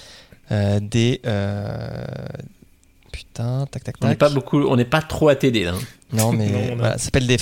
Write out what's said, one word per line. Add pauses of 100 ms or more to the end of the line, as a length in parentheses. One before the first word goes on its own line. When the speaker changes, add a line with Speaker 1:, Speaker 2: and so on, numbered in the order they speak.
(500)
Speaker 1:
euh,
des,
euh, (1080)
putain,
tac,
tac,
Speaker 2:
On
n'est
Speaker 1:
tac.
Speaker 2:
pas
beaucoup,
on
n'est
pas
trop
à
T
D,
là,
hein. (320)
Speaker 1:
Non,
mais
Speaker 3:
<laughs>
Non, (120)
non.
Speaker 1:
voilà,
ça
s'appelle
des,